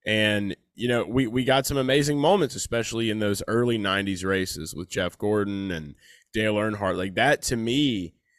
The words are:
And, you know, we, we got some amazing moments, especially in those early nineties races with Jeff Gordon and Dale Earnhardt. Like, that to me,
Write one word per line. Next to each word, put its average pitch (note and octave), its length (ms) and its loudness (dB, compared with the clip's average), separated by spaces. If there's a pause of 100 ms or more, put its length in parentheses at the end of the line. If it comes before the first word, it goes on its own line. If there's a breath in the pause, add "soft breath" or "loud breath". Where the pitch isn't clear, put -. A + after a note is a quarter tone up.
And, G#2 500 0 (180)
you A#2 140 -4
know, A#2+ 160 2
we, A#2+ 220 0
we B2 180 -2
got C3 220 2
some C#3+ 100 -2
amazing C#3+ 420 2
moments, D#3+ 360 4
especially A2+ 560 -2
in G#2+ 80 -2
those G#2 280 0
early A#2 300 2
nineties G2 480 -2
races F#2 500 -2
with F2 140 -10
Jeff F2+ 300 -4
Gordon G2+ 520 0
and D#2 240 -8 (380 soft breath)
Dale G#2+ 220 0
Earnhardt. G#2 420 0
Like, F#2 200 -4
that C3 260 4
to B2+ 140 -2
me, A#2 580 0 (240)